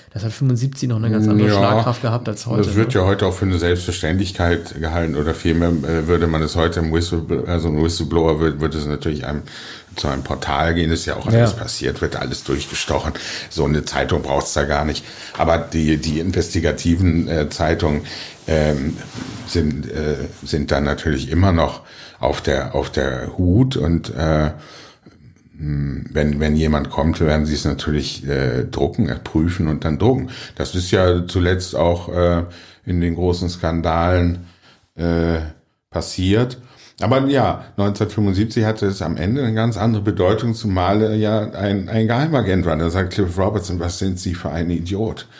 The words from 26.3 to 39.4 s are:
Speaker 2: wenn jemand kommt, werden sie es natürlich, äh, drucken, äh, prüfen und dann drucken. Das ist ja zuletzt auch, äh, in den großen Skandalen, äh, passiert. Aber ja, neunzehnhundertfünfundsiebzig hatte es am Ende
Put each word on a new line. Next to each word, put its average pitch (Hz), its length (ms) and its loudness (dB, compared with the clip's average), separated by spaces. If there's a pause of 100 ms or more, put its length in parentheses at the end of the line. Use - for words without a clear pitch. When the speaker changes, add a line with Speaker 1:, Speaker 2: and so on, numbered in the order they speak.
Speaker 2:
wenn 76 160 2
jemand 76 340 2
kommt, 78 300 0
werden 76 260 4
sie 76 80 -2
es 71 120 -2
natürlich, 73 600 -2
äh, 65 380 0
drucken, 67 440 0
äh, 58 60 -2
prüfen 82 520 0
und 78 180 -2
dann 76 140 0
drucken. 131 300 2 (260)
Das - 200 -4
ist 92 160 -2
ja 90 360 4
zuletzt 90 480 0
auch, 85 340 0
äh, 87 340 2 (420)
in 90 160 0
den 85 140 0
großen 87 340 0
Skandalen, 87 960 0 (480)
äh, 85 440 0 (500)
passiert. 95 680 0 (440)
Aber 131 260 2
ja, 117 380 0 (120)
neunzehnhundertfünfundsiebzig 104 880 0
hatte 107 200 0
es 98 160 -2
am 82 160 -2
Ende 120 260 0